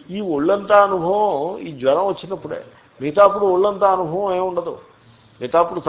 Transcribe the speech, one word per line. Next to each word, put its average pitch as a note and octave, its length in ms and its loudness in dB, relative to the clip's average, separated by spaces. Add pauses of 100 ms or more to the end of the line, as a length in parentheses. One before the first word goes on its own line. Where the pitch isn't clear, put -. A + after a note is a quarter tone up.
ఈ G3 120 -8
ఒళ్ళంతా G3 600 2
అనుభవం F#3+ 760 -2
ఈ F3 140 -12
జ్వరం C#3 360 0
వచ్చినప్పుడే. D#3+ 560 -8 (380)
మిగతా D3+ 220 4
అప్పుడు G3+ 220 4
ఒళ్ళంతా G3 460 2
అనుభవం F#3 400 -2
ఏమి F3+ 80 -2
ఉండదు. E3+ 400 -4 (640)
మిగతా B2 180 0
అప్పుడు E3+ 300 0